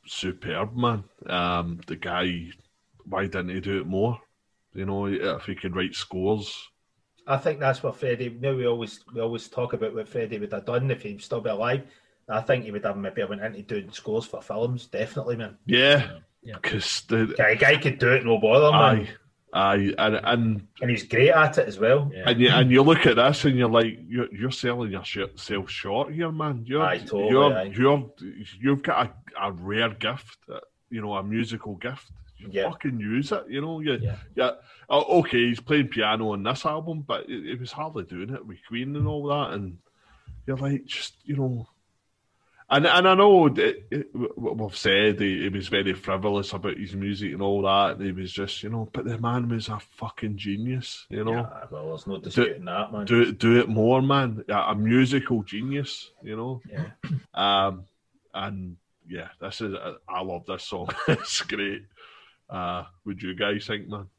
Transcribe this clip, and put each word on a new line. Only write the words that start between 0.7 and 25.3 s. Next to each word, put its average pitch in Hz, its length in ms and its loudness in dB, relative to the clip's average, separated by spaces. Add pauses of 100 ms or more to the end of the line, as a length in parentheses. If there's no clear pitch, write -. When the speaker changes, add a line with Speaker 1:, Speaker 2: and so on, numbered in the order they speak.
Speaker 1:
man. 117 280 0 (240)
Um, 87 600 -2
the - 80 -8
guy, 87 540 -4 (560)
why 95 180 -4
didn't 92 260 -4
he 95 100 -6
do 98 200 -2
it 80 80 -6
more? 107 320 0 (540)
You 95 120 -6
know, 98 220 -2
if 98 380 -2
he 98 100 -6
could 90 200 -8
write 95 200 -2
scores. 101 600 -2 (720)
Speaker 2:
I - 120 0
think 147 220 -2
that's 131 240 0
what 131 140 -4
Freddie, 123 280 -2
you 117 140 -10
know, 135 160 -2
we 123 100 -2
always, 117 380 -4 (100)
we 117 80 -8
always 117 280 -4
talk 123 240 -4
about 107 200 -4
what 110 140 -6
Freddie 110 320 -6
would 101 140 -8
have 101 120 -8
done 123 260 0
if - 120 -4
he'd 101 180 -10
still 117 200 -6
be 110 80 -4
alive. 117 340 -2 (460)
I 110 120 -2
think 120 240 0
he 107 60 -10
would 101 140 -8
have 101 120 -2
maybe 98 260 -4
went 101 180 -6
into 104 220 -8
doing 101 280 -8
scores 110 340 -6
for - 160 -12
films, 120 460 -4
definitely, 120 500 -4
man. 107 280 -10
Speaker 1:
Yeah, 131 540 4 (240)
Speaker 3:
Yeah. 110 180 -14
Speaker 1:
'cause - 460 -4
the 110 300 2
Speaker 2:
Guy, 110 180 6
guy 131 220 6
could 135 220 0
do 123 140 4
it, 120 120 2
no 113 120 4
bother, 127 340 8
man. 104 360 6
Speaker 1:
Aye. - 20 -10 (440)
Aye, 98 440 2
and, 107 260 2
and 113 440 0 (140)
Speaker 2:
And 120 100 0
he's 110 120 -2
great 131 280 6
at 156 260 6
it 120 100 2
as 98 120 -10
well. 139 340 4
Speaker 3:
Yeah. - 160 -2
Speaker 1:
and 120 100 2
you, 123 100 8
and 131 200 6
you 131 140 8
look 160 220 6
at 120 100 6
this 131 300 4
and 135 120 4
you're 123 120 4
like, 113 280 4 (100)
You're, 120 260 -4
you're 113 180 -4
selling 120 400 -4
yourself 98 800 -6